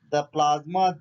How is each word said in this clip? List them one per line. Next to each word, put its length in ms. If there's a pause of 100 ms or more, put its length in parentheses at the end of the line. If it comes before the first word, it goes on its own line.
(100)
the 140
plasma 760